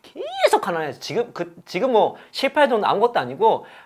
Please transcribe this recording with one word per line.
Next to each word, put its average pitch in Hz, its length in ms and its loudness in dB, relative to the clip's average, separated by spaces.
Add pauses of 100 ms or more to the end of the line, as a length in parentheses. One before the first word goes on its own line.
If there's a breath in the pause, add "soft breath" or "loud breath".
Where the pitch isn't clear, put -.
계속 679 600 0
가난해서 160 380 -6
지금 233 340 -4
그, 170 200 -8 (120)
지금 240 260 -2
뭐 196 240 2 (160 loud breath)
실패할 277 380 2
정도는 214 200 0
아무것도 240 300 0
아니고 139 460 0 (200 loud breath)